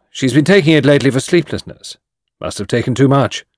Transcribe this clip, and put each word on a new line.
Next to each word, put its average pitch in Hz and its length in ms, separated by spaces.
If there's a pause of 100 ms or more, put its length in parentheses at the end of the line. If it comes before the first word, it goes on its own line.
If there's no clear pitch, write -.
She's 127 240
been 147 100
taking 170 300
it 147 100
lately 139 280
for 127 80
sleeplessness. - 800 (440)
Must - 160
have 101 100
taken 120 280
too 139 120
much." 131 380 (120)